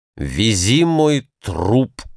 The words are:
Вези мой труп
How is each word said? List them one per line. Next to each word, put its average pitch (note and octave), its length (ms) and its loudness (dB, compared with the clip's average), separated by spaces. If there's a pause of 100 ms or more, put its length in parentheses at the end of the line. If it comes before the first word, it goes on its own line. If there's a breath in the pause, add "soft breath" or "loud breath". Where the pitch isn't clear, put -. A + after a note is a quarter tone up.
(160)
Вези G2 680 0
мой D#3 460 0 (100)
труп G2 600 -2 (140)